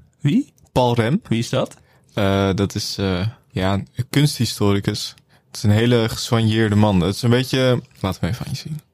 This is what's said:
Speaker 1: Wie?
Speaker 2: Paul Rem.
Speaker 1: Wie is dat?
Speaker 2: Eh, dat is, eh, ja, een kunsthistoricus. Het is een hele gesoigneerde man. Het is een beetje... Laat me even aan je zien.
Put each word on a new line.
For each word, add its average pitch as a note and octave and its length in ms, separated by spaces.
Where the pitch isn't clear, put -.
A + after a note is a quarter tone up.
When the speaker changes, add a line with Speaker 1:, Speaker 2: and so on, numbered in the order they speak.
Speaker 1:
Wie? D3 320
Speaker 2:
Paul B2 220
Rem. A#2 340
Speaker 1:
Wie A2+ 100
is A#2+ 100
dat? - 280
Speaker 2:
Eh, G2 400
dat F#2+ 200
is, - 240
eh, F#2+ 280
ja, F#2+ 220
een G2+ 380
kunsthistoricus. G#2 1040
Het - 100
is - 60
een G#2 80
hele A2+ 380
gesoigneerde A2 680
man. G#2 260
Het F#2 140
is - 80
een A#2 80
beetje... B2+ 520
Laat F#2+ 200
me F2 80
even - 180
aan - 60
je C3 60
zien. D3+ 220